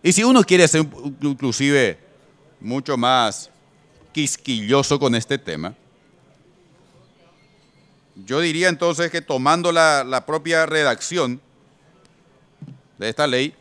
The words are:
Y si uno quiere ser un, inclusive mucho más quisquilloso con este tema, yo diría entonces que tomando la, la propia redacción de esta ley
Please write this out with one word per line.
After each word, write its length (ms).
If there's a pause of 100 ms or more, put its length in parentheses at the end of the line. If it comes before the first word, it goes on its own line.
Y 80
si 120
uno 200
quiere 240
ser 140
un, 400
inclusive 760 (600)
mucho 360
más 540 (600)
quisquilloso 880
con 160
este 220
tema, 360 (2500)
yo 260
diría 280
entonces 400
que 120
tomando 500
la, 320
la 220
propia 400
redacción 760 (1600)
de 120
esta 160
ley 360